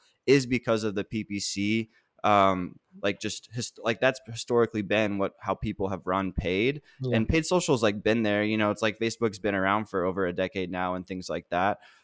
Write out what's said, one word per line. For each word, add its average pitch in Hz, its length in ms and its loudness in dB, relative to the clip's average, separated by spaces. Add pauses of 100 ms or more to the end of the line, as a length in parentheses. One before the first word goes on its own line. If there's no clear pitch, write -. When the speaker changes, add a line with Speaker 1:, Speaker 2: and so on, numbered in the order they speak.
(260)
Speaker 1:
is 131 220 6
because 117 360 0
of 104 120 -2
the 101 80 -2
P 107 200 -6
P 101 160 -6
C, 107 500 -2 (340)
um, 98 560 2 (240)
like, 98 160 -2
just - 340 -8
hist-, - 300 -10
like, 113 160 -2
that's 131 260 2
historically 113 560 0
been 101 380 0
what, 98 200 0
how 98 140 -4
people 98 360 -4
have 92 180 -6
run 95 240 0
paid. 110 500 -2 (180)
Speaker 2:
Yeah. 123 180 0
Speaker 1:
And 110 120 0
paid 160 160 2
social's, 160 380 2
like, 104 180 0
been 113 220 2
there, 104 200 2
you 107 140 0
know, 104 140 2
it's 101 100 -4
like 107 160 0
Facebook's 113 420 -2
been 101 160 0
around 98 320 2
for 95 160 -2
over 92 220 0
a 87 80 -2
decade 92 380 -4
now 92 240 -2
and 90 100 -8
things 92 240 -10
like 85 200 -6
that. 92 280 0 (260)